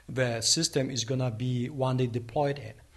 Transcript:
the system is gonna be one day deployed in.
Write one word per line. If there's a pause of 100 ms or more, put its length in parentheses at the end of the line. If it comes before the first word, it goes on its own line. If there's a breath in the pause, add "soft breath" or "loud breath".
the
system
is
gonna
be
one
day
deployed
in. (240 loud breath)